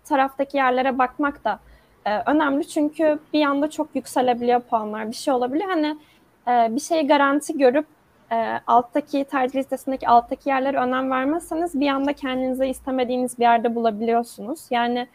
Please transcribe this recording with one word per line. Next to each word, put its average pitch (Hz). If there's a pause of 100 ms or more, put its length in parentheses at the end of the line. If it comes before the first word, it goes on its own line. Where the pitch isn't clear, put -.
taraftaki 269
yerlere 254
bakmak 277
da, 202 (460)
e, 208
önemli 285
çünkü 302 (140)
bir 302
anda 285
çok 302
yükselebiliyor 247
puanlar, 214
bir 240
şey -
olabiliyor. 262
Hani, 302 (500)
e, 233
bir 294
şeyi 320
garanti 285
görüp, 277 (460)
e, 226
alttaki 277
tercih 269
listesindeki 262
alttaki 240
yerlere 269
önem 262
vermezseniz 320
bir 285
anda 277
kendinize 262
istemediğiniz 254
bir 233
yerde 233
bulabiliyorsunuz. 226
Yani 240